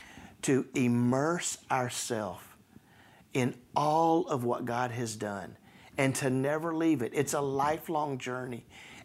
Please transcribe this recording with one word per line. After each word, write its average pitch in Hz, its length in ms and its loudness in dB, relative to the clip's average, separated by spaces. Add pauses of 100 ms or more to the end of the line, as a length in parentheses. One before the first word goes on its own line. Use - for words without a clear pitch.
(420)
to 135 320 2
immerse 131 840 2 (120)
ourselves 117 720 -4 (880)
in 131 220 0 (220)
all 165 500 4
of 135 160 0
what 120 220 0
God 120 260 -2
has 117 240 -4
done 104 420 -6 (400)
and 135 200 2
to 135 140 0
never 151 440 0
leave 160 260 4
it. 110 140 -2
It's 143 200 0
a 147 60 0
lifelong 143 800 -2
journey, 127 460 -8 (400)